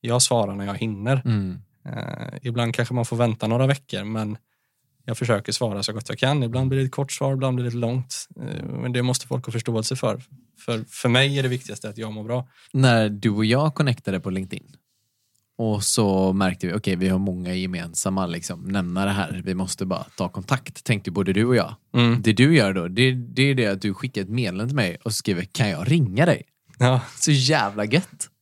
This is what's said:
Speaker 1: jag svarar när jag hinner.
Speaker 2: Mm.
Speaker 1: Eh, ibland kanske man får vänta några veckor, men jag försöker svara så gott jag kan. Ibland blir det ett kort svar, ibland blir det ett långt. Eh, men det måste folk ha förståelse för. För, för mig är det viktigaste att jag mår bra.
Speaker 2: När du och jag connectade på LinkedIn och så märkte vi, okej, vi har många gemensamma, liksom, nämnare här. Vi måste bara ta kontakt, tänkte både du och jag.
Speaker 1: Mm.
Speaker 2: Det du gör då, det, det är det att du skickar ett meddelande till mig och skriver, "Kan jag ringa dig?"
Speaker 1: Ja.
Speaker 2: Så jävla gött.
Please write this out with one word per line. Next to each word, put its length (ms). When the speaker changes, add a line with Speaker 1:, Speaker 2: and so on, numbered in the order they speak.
Speaker 1:
jag 200
svarar 340
när 100
jag 100
hinner. 500
Speaker 2:
Mm. 360
Speaker 1:
Eh, 560
ibland 340
kanske 180
man 120
får 120
vänta 300
några 200
veckor, 360
men 340
jag 120
försöker 340
svara 320
så 100
gott 160
jag 80
kan. 260
Ibland 260
blir 100
det 60
ett 60
kort 200
svar, 220
ibland 220
blir 80
det 60
ett 60
långt. 520
Eh, 240
men 280
det 100
måste 240
folk 180
ha 60
förståelse 440
för. 260
För, 240
för 200
mig 300
är 40
det 60
viktigaste 400
att 80
jag 160
mår 100
bra. 240
Speaker 2:
När 380
du 200
och 160
jag 300
connectade 440
på 100
LinkedIn 460
och 260
så 500
märkte 340
vi, 60
okej, 220
vi 140
har 100
många 340
gemensamma, 720
liksom, 380
nämnare 460
här. 360
Vi 80
måste 320
bara 200
ta 120
kontakt, 540
tänkte 280
både 220
du 120
och 100
jag. 200
Speaker 1:
Mm. 280
Speaker 2:
Det 120
du 220
gör 180
då, 140
det, 240
det 320
är 120
det 120
att 140
du 120
skickar 280
ett 80
meddelande 400
till 60
mig 280
och 100
skriver, 300
"Kan 260
jag 220
ringa 340
dig?" 180
Speaker 1:
Ja. 220
Speaker 2:
Så 120
jävla 540
gött. 440